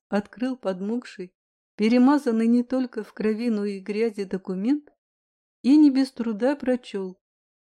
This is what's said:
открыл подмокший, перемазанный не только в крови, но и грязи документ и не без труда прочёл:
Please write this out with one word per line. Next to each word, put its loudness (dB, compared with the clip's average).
открыл -4
подмокший, -8
перемазанный 2
не 2
только -6
в -20
крови, -2
но -2
и -6
грязи -4
документ -4
и 6
не 8
без 0
труда -2
прочёл: -4